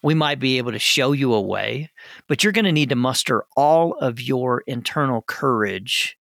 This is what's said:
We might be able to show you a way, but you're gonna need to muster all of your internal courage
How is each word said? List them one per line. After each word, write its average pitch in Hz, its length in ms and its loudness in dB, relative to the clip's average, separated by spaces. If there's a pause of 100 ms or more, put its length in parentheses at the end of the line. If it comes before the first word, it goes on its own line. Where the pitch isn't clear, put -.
We 151 120 2
might 147 260 0
be 131 180 2
able 120 140 -2
to 110 60 -6
show 135 340 2
you 135 220 2
a 107 60 4
way, 104 500 -4 (380)
but 151 140 0
you're 208 100 2
gonna 202 200 2
need 151 160 2
to 131 80 0
muster 123 480 0 (120)
all 160 420 4
of 123 220 -4
your 127 460 -2
internal 127 560 -2
courage 107 1000 -2